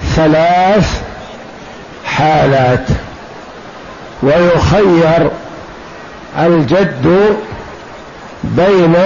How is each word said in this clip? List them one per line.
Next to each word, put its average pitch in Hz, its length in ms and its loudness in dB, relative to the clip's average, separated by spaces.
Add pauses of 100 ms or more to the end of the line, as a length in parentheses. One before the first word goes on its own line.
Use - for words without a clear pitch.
(160)
ثلاث 175 840 2 (1040)
حالات، 139 800 2 (1400)
ويخير 170 1080 4 (1080)
الجد 165 1000 2 (1080)
بين 170 500 4 (120)